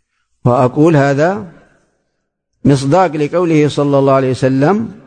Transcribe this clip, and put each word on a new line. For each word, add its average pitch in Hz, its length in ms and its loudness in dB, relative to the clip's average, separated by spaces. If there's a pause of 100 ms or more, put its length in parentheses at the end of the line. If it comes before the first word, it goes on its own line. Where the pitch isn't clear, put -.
(440)
وأقول 127 520 2
هذا 156 560 -2 (1120)
مصداق 143 520 0
لقوله 156 520 0
صلى 143 300 0
الله 139 140 2
عليه 135 180 0
وسلم 135 760 -2